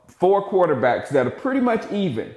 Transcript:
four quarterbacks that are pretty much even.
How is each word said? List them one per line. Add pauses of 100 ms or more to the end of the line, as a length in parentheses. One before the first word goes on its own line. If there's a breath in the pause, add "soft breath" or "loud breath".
four
quarterbacks
that
are
pretty
much
even.